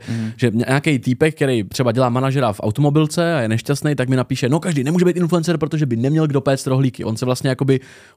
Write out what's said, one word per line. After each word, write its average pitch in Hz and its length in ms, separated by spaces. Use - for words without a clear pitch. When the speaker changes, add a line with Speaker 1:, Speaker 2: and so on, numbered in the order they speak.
Speaker 1:
Mhm. 113 280
Speaker 2:
že 120 160
nějaký 135 460
týpek, 151 360
který 127 280
třeba 120 280
dělá 123 180
manažera 131 440
v - 60
automobilce 151 760
a 143 60
je 113 60
nešťastný, 139 480
tak 127 140
mi 131 60
napíše, 127 340
"No 156 100
každý 151 240
nemůže 175 220
být 175 120
influencer, 170 400
protože 156 280
by 120 100
neměl 147 320
kdo 135 140
péct 135 260
rohlíky." 131 360
On 110 140
se - 80
vlastně 127 240
jakoby, 131 300